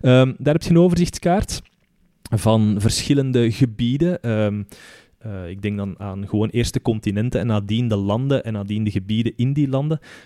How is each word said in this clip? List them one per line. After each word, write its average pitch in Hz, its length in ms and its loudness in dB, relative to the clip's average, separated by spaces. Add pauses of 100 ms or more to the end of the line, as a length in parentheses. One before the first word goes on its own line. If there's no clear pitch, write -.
Ehm, 127 360 6
daar 143 160 0
heb 165 100 0
je - 60 -6
een 170 100 6
overzichtskaart 175 840 2 (720)
van 110 440 2
verschillende 123 760 2
gebieden. 127 680 0
Ehm, 107 420 -2 (580)
eh, 95 280 -12
ik 98 120 -12
denk 104 160 -4
dan 98 220 -6
aan 98 280 -10
gewoon 107 220 0
eerst - 240 -2
de - 80 -2
continenten 110 580 -2
en 107 80 -4
nadien 110 400 0
de 110 80 0
landen 117 480 -2
en 113 100 -6
nadien 104 300 -4
de 104 80 0
gebieden 110 440 -2
in 131 180 0
die 143 160 0
landen, 147 300 -2 (260)